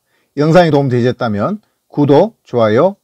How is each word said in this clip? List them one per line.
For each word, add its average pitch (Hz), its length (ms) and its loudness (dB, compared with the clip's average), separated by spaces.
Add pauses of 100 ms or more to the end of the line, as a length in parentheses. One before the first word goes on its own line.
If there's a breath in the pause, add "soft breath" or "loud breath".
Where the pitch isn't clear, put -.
(380)
영상이 156 340 2
도움되셨다면 123 920 -2 (260)
구독, 147 540 0
좋아요, 123 640 0